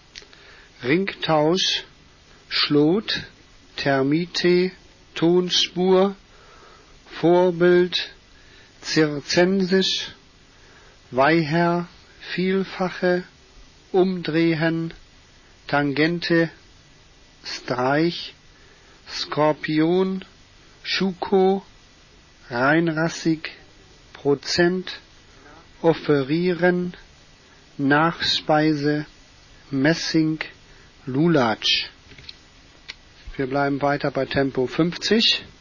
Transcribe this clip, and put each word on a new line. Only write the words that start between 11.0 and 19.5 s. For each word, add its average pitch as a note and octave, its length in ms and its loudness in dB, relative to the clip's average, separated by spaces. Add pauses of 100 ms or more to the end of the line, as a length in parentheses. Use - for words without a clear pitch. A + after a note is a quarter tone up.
Weiher, E3 760 2 (460)
Vielfache, F3+ 920 -2 (720)
Umdrehen, E3 1000 0 (760)
Tangente, D#3+ 840 0 (960)
Streich, C#3 880 -2 (760)
Skorpion, D#3+ 1160 0 (580)